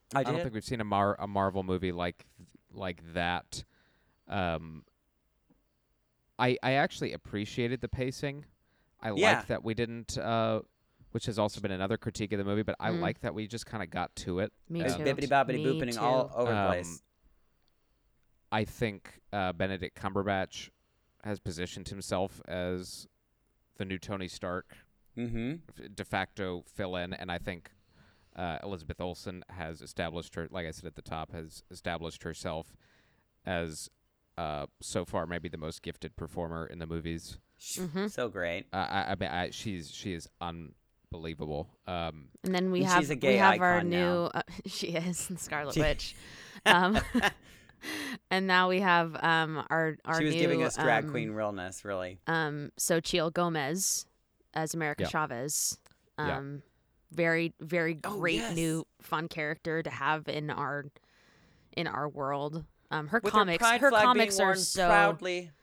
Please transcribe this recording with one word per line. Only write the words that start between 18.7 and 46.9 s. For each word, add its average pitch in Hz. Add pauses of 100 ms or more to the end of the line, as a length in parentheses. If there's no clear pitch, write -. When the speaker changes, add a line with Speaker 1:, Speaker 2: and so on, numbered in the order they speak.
Speaker 2:
uh, 92
Benedict 92
Cumberbatch 98 (540)
has 104
positioned 90
himself 95
as 90 (680)
the 101
new 95
Tony 95
Stark, 90 (400)
Speaker 1:
Mm-hmm. 117 (140)
Speaker 2:
f-, 87
de 98
facto 92
fill-in, 92
and 90
I 87
think, 87 (640)
uh, 87
Elizabeth 85
Olsen 90
has 82
established 82
her, 82
like 90
I 80
said 87
at 78
the -
top, 80
has 80
established 85
herself 82 (680)
as, 85 (480)
uh, 76 (140)
so 92
far 85
maybe 85
the 82
most 78
gifted -
performer 82
in 85
the 80
movies. 82 (220)
Speaker 1:
Sh- -
Speaker 3:
Mm-hmm. 185
Speaker 1:
So 123
great. 87
Speaker 2:
Uh, 92
I, 95
I -
mean, 87
I, 87
she's, 90
she -
is 80 (140)
unbelievable. 80 (180)
Um, 80 (140)
Speaker 3:
And 185
then 185
we 180
Speaker 1:
And 185
Speaker 3:
have, 180
Speaker 1:
she's 143
a 151
Speaker 3:
we 120
Speaker 1:
gay 139
Speaker 3:
have 196
our 180
Speaker 1:
icon 175
Speaker 3:
new, 175
Speaker 1:
now. 175
Speaker 3:
uh, - (120)
<laughs> -
she -
is, 170
Scarlet 147
Speaker 1:
She -
Speaker 3:
Witch. - (480)
Um, 185 (140)